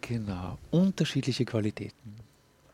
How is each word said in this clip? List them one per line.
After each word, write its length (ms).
Genau, 560
unterschiedliche 720
Qualitäten, 720